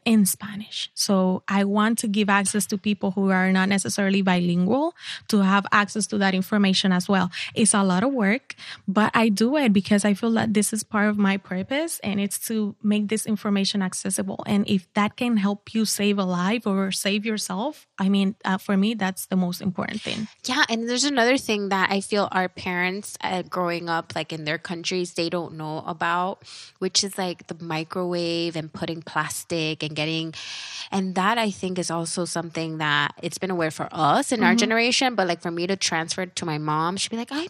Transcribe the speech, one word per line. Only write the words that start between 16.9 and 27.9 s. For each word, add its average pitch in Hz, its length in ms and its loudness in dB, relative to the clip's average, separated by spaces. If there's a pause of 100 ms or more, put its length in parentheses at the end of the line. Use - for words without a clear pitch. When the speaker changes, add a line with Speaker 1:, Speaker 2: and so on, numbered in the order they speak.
Speaker 1:
save 208 320 0
yourself, 220 600 -4 (140)
I 190 80 2
mean, 196 280 2 (100)
uh, 190 120 0
for 196 200 0
me, 208 160 2
that's 190 320 -4
the 190 100 -2
most 180 140 2 (120)
important 202 380 -4
thing. - 280 -6 (180)
Speaker 2:
Yeah. 254 240 0
And 226 180 -2
there's 247 160 0
another 262 320 4
thing 208 340 -2
that 190 220 2
I 196 100 0
feel 202 300 0
our 185 160 0
parents, 180 720 -4
uh, 185 200 -2
growing 170 480 -4
up, 165 260 -4
like, 160 160 -6
in 160 140 -8
their 160 140 -2
countries, 180 560 -6
they 170 120 0
don't 165 300 -6
know 156 300 -6
about, 175 560 -2 (340)
which - 260 0
is, 196 140 -8
like, 180 300 -6
the 175 120 -10
microwave 170 960 -4